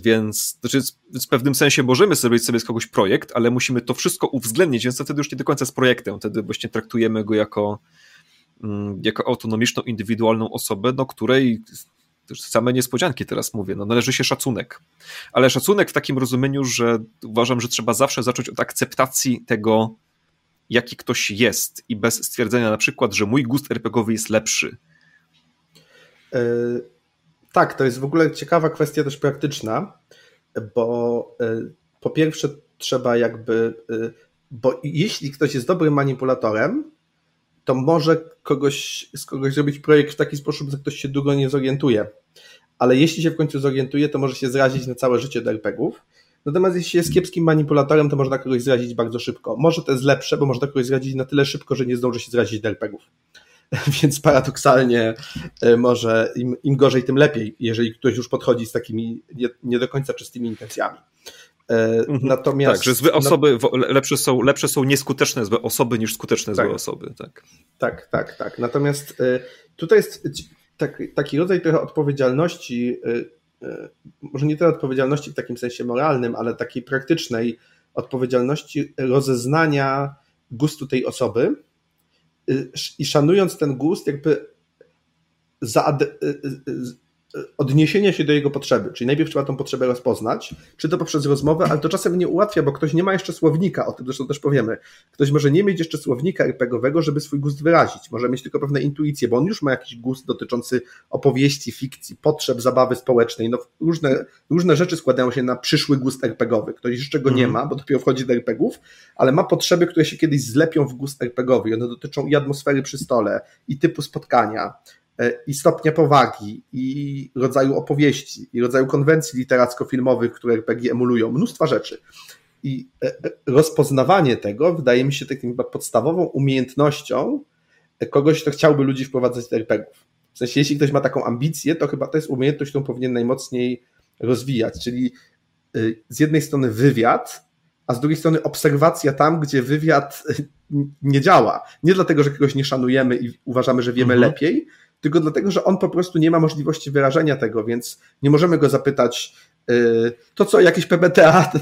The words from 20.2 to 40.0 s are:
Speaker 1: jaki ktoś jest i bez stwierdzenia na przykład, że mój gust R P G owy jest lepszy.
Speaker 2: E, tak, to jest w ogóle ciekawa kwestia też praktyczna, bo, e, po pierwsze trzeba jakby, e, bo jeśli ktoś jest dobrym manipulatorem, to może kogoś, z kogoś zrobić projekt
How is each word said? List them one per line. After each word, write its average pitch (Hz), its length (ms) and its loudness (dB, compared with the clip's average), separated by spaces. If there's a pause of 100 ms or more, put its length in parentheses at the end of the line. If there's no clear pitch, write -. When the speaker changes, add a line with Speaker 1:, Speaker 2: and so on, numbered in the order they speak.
Speaker 1:
jaki 117 260 -2
ktoś - 340 -4
jest 104 580 -2
i 120 80 -4
bez 113 280 -2
stwierdzenia 117 460 -2
na 107 60 0
przykład, 117 380 -2
że 104 120 -2
mój 131 160 2
gust 131 280 -4
R 113 120 -6
P 113 80 -6
G 117 100 0
owy 110 120 0
jest 110 180 -4
lepszy. - 460 -2 (1600)
Speaker 2:
E, 123 80 -2 (1120)
tak, 160 220 2
to 139 100 0
jest 123 140 0
w 131 60 -8
ogóle 160 260 2
ciekawa 160 400 0
kwestia 151 340 -2
też 139 120 -6
praktyczna, 139 760 -4 (800)
bo, 120 680 -2
e, 113 200 -2 (400)
po 127 100 -4
pierwsze 156 380 0 (300)
trzeba 123 380 -2
jakby, 113 580 0 (160)
e, 113 200 -6 (400)
bo 165 340 -2
jeśli 156 460 -2
ktoś 143 240 -2
jest 123 120 -4
dobrym 160 280 2
manipulatorem, 131 960 0 (760)
to 135 100 0
może 156 500 2 (180)
kogoś, - 720 -4
z 143 100 -14
kogoś 135 280 -4
zrobić 143 240 0
projekt 147 340 4